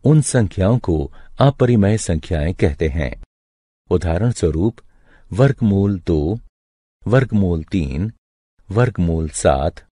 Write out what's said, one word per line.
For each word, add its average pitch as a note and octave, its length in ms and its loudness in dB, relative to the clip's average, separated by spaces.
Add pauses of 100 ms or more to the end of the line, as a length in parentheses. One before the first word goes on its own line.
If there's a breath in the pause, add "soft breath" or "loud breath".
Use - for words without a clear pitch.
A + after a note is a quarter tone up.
उन D3+ 180 6
संख्याओं A2 580 0
को D#2 340 -2 (260 soft breath)
अपरिमेय A#2+ 580 2
संख्याएं D#2+ 560 -4
कहते D#2+ 360 -2
हैं। C#2 340 -6 (680)
उदाहरण F2+ 420 0
स्वरूप E2+ 460 -2 (560 soft breath)
वर्गमूल G2+ 640 2
दो, E2+ 400 -2 (680)
वर्गमूल G2+ 560 2
तीन, E2+ 480 -4 (600)
वर्गमूल F2 580 0
सात D2 560 -2 (100)